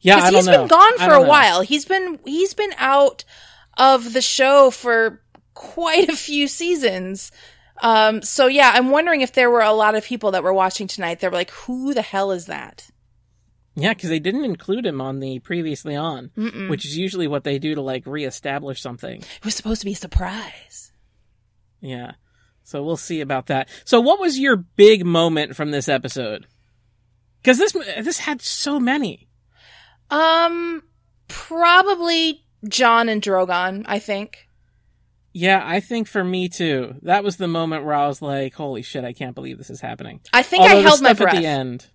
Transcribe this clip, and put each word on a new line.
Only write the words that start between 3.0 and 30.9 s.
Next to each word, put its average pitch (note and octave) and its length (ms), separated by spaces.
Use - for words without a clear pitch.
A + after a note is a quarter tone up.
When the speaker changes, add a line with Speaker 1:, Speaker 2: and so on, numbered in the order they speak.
Speaker 2:
of B3+ 360
the B3+ 100
show C4+ 480
for A3+ 520
quite E4 540
a D#4 80
few C#4+ 320
seasons. G#3+ 840
Um, A3 400
so - 240
yeah, C4+ 280
I'm B3+ 160
wondering D#4 300
if B3+ 120
there B3 180
were A#3+ 120
a G#3+ 100
lot A3 220
of G#3+ 100
people A3 280
that F#3 100
were F#3 100
watching F#3+ 340
tonight E3+ 340
that F#3 100
were F3 60
like, F3 140
"Who B3+ 440
the A#3 80
hell G3 280
is F3 160
that?" D3 420
Speaker 1:
Yeah, D#3 180
'cause F3+ 160
they D#3+ 100
didn't G3 260
include A3 420
him C#3+ 160
on C3+ 180
the C3 200
Previously D#3 560
On, D3 400
Speaker 2:
Mm-mm. G#3+ 340
Speaker 1:
which - 160
is D3 100
usually F#3 320
what C#3 160
they C#3 140
do D#3 160
to, D3 80
like, C3 240
reestablish C#3 720
something. - 400
Speaker 2:
It - 240
was G#3+ 100
supposed A3 280
to - 20
be G3+ 80
a F#3 40
surprise. - 960
Speaker 1:
Yeah. B2 300
So C#3+ 180
we'll D#3+ 140
see D#3+ 240
about C3+ 280
that. C3+ 200
So A#3+ 160
what D4+ 180
was E4 200
your C4+ 180
big G3+ 480
moment E3 520
from D3+ 160
this C#3+ 180
episode? B2 560
'Cause B3+ 140
this, G4 140
this C4+ 480
had D4 200
so - 400
many. B3 480
Speaker 2:
Um, E4 760